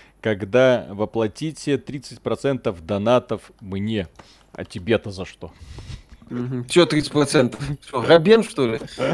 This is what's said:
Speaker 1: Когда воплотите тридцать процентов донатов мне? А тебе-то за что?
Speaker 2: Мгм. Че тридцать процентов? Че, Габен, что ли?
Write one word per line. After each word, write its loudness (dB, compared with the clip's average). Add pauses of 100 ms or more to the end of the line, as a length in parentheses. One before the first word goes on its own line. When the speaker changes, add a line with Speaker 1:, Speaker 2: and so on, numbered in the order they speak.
(220)
Speaker 1:
Когда 2
воплотите -4
тридцать -12
процентов -4
донатов 0 (100)
мне? -4 (440)
А -12
тебе-то -2
за -10
что? -18 (760)
Speaker 2:
Мгм. -6
Че 6
тридцать -2
процентов? 2 (300)
Че, -4
Габен, 6
что -2
ли? -4 (340)